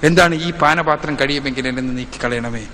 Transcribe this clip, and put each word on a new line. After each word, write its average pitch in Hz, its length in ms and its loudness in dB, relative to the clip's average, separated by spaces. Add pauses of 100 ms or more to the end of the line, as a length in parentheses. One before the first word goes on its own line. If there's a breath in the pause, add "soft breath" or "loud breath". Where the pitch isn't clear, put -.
എന്താണ്? 170 320 6
"ഈ 165 160 -4
പാനപാത്രം 156 680 2
കഴിയുമെങ്കിൽ 135 460 -2
എന്നെ 127 140 -4
നിന്ന് 127 160 -4
നീക്കിക്കളയണമേ." 120 640 -6 (100)